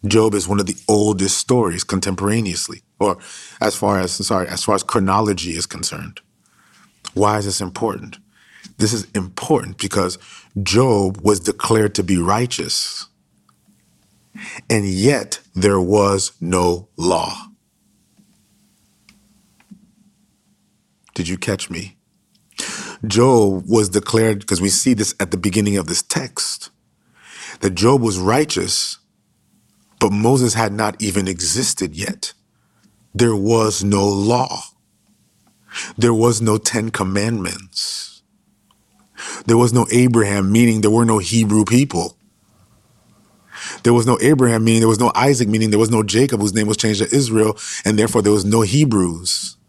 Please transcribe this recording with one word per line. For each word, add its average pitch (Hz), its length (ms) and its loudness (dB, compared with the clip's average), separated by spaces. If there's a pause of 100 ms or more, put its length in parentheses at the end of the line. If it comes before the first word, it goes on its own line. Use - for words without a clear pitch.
Job 110 280 4
is 95 120 -2
one 101 140 -2
of 95 60 -2
the - 100 -6 (100)
oldest 101 520 2
stories 101 440 0
contemporaneously, 98 1000 -4 (160)
or 98 180 0 (420)
as 110 160 -2
far 101 240 0
as, 92 140 -2
sorry, 98 360 -4
as 98 140 -8
far 107 120 0
as 95 80 -2
chronology 95 760 -2
is 82 80 -4
concerned. - 560 -12 (960)
Why 104 240 0
is 101 80 -6
this 98 140 -6
important? 104 580 -8 (580)
This 110 160 0
is 107 220 -6
important 98 640 -4
because 92 400 -4 (440)
Job 98 600 2
was 98 180 2
declared 107 540 0
to 101 80 -2
be 90 160 0
righteous, 98 880 -4 (1600)
and 104 180 0
yet 101 540 0 (140)
there 98 260 2
was 98 580 2
no 87 500 -2 (100)
law. 85 480 -2 (3750)
Did 82 140 -6
you 92 100 -6
catch - 320 -6
me? 92 260 -12 (1120)
Job 107 600 4
was 107 220 2
declared, 104 580 0
'cause 87 140 -2
we 98 80 0
see 127 240 0
this 104 260 -2
at 92 120 -6
the 101 80 -4
beginning 101 400 0
of 85 80 -4
this - 160 -4
text, - 680 -8 (920)
that 95 140 -2
Job 117 260 4
was 107 180 -2
righteous, 98 800 -2 (1000)
but 104 140 2
Moses 117 420 2
had 113 180 0
not 107 260 -2
even 98 300 -2
existed 90 680 -4
yet. 98 380 -10 (840)
There 113 220 2
was 107 480 2
no 101 240 2
law. 104 560 0 (1300)
There 117 160 4
was 113 260 2
no 110 160 2
Ten 110 340 -4
Commandments. 95 1300 -6 (1200)
There 117 140 4
was 120 160 4
no 120 160 4
Abraham, 110 600 2
meaning 113 300 4
there 104 100 2
were 117 140 4
no 113 140 2
Hebrew 104 480 2
people. 123 500 0 (1700)
There 120 100 4
was 120 140 4
no 123 160 4
Abraham, 120 420 4
meaning 113 160 4
there 113 80 6
was 110 100 4
no 120 160 2
Isaac, 123 340 2
meaning 110 200 2
there 104 100 2
was 110 120 4
no 110 120 2
Jacob, 110 380 2
whose 101 140 -2
name 107 120 2
was 104 120 0
changed 107 220 0
to 110 140 -2
Israel, 110 440 2 (260)
and 107 140 2
therefore 110 240 2
there 104 100 4
was 104 140 2
no 110 160 2
Hebrews. 95 920 0 (120)